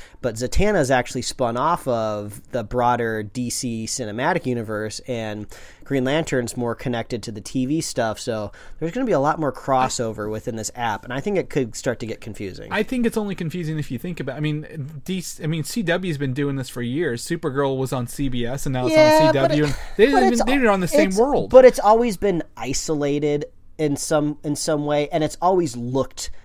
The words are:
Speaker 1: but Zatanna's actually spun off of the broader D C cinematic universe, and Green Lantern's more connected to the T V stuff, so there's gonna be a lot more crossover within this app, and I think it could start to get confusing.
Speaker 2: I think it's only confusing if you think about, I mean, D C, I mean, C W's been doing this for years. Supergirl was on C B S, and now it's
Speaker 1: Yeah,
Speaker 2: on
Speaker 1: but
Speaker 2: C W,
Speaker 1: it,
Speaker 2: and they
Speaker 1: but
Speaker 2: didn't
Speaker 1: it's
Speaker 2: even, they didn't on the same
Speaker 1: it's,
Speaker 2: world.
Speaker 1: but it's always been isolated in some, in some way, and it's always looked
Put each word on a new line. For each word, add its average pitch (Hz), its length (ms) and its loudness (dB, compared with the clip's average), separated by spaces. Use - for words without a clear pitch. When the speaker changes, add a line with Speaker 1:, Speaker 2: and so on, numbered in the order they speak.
Speaker 1:
but 113 160 -4
Zatanna's 139 560 2
actually 123 300 0
spun 117 340 -2
off 139 320 0
of 107 520 -2
the 120 100 -4
broader 117 600 0
D 120 260 -6
C 113 360 -6
cinematic 127 600 -2
universe, 107 600 -4
and 107 380 -6
Green 135 220 0
Lantern's 135 520 0
more 120 200 -2
connected 117 480 -4
to 117 80 -10
the 104 80 -12
T 127 260 -4
V 156 140 -2
stuff, 113 400 -4
so 107 320 -6
there's 165 140 -4
gonna 254 140 -2
be 214 60 0
a 151 60 4
lot 147 220 0
more 139 120 0
crossover 120 800 -2
within 110 240 -6
this 110 220 -6
app, 113 260 -4
and 123 100 -12
I 127 80 -4
think 208 160 -2
it 143 140 0
could 127 240 -2
start 120 260 -4
to 123 60 -8
get 110 140 -8
confusing. 101 500 -12
Speaker 2:
I 208 140 -2
think 240 220 -2
it's 220 100 -2
only 208 180 -2
confusing 160 440 -6
if 143 120 -6
you 120 140 -6
think 180 160 -6
about, 131 160 -8
I 151 40 -6
mean, 151 680 -6
D 185 160 -4
C, - 200 -12
I 170 40 -6
mean, 156 180 -2
C - 180 -4
W's 170 360 -2
been 135 160 -2
doing 139 220 -2
this 131 120 -6
for 123 140 -8
years. 123 440 -2
Supergirl 139 520 -2
was 131 140 -2
on 123 140 -2
C 139 220 -4
B 120 160 0
S, 127 220 -4
and 139 80 0
now 127 120 0
it's 311 80 2
Speaker 1:
Yeah, 311 320 8
Speaker 2:
on 320 60 6
Speaker 1:
but - 200 4
Speaker 2:
C 302 60 4
W, 302 60 4
Speaker 1:
it, - 40 4
Speaker 2:
and 135 80 0
they 208 160 8
Speaker 1:
but 370 80 6
Speaker 2:
didn't 381 120 6
Speaker 1:
it's 233 100 2
Speaker 2:
even, - 40 0
they 247 80 2
didn't 254 140 4
on 196 120 4
the 180 80 0
same 196 200 4
Speaker 1:
it's, 190 100 -2
Speaker 2:
world. 226 320 2
Speaker 1:
but 254 140 12
it's 240 140 8
always 226 400 4
been 185 240 0
isolated 147 880 -2
in 147 180 0
some, 147 480 0
in 147 120 -2
some 151 280 0
way, 147 260 2
and 160 140 0
it's 147 160 -4
always 175 360 2
looked 127 540 -4